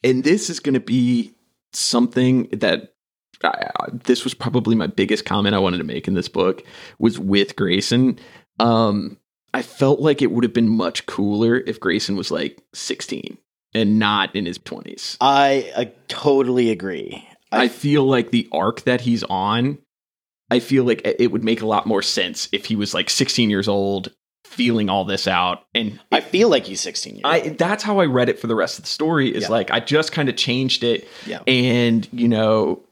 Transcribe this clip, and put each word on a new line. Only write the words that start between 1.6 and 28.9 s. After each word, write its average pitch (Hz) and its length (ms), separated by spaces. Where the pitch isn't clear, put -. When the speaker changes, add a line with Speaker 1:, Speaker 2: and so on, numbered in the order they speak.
Speaker 1:
something 123 760
that 101 420
I, 80 40
I, - 380
this 123 200
was 131 100
probably 117 400
my 98 120
biggest 101 400
comment 101 280
I 98 40
wanted 92 200
to 80 60
make 73 240
in 95 60
this 90 140
book 92 340
was 101 200
with 98 380
Grayson. 113 600
Um, 113 600
I 131 80
felt - 380
like 147 220
it 123 80
would 117 140
have 117 80
been 117 160
much 104 380
cooler 104 500
if 104 140
Grayson 98 360
was, 95 140
like, 78 320
sixteen - 640
and 110 240
not 104 380
in 101 100
his 87 120
twenties. - 640
Speaker 2:
I, 139 560
I 117 160
totally 127 640
agree. 87 560
I 117 140
Speaker 1:
I 123 40
feel 143 360
like 127 260
the 117 220
arc 95 300
that 123 180
he's 117 240
on, 113 540
I 120 100
feel 131 240
like 117 200
it, - 140
it 117 140
would - 100
make 113 200
a 110 40
lot 107 200
more 101 160
sense - 500
if 101 140
he 110 100
was, 101 180
like, 92 160
sixteen 120 400
years 98 180
old, 98 440
feeling 117 460
all 95 160
this 98 200
out. 90 380
And 110 240
Speaker 2:
I - 80
feel 214 300
like 127 160
he's 98 160
sixteen - 320
years 101 100
Speaker 1:
I, 156 160
Speaker 2:
old. 156 180
Speaker 1:
that's 202 240
how 208 180
I 180 40
read 127 240
it 117 100
for - 100
the 113 60
rest 98 240
of - 60
the - 60